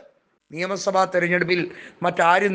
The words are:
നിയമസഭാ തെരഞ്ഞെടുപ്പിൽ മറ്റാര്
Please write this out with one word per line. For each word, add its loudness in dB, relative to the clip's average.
നിയമസഭാ -2
തെരഞ്ഞെടുപ്പിൽ 0
മറ്റാര് 2